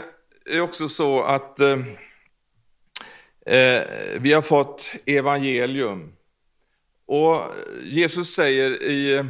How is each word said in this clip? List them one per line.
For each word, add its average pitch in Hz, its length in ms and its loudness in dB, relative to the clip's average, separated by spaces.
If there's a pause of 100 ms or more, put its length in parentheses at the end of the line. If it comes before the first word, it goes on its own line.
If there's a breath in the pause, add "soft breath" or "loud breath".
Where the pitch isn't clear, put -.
(460)
är 165 160 -2
också 170 280 -4
så 139 340 0
att, 135 360 -2
eh, 139 180 6 (1800 loud breath)
eh, 127 280 4 (360)
vi 139 140 4
har 156 80 6
fått 143 540 0 (100)
evangelium. 131 1080 -2 (920)
Och 156 360 2 (420)
Jesus 165 520 -2
säger 135 480 2
i, 139 320 0
eh, 139 140 -2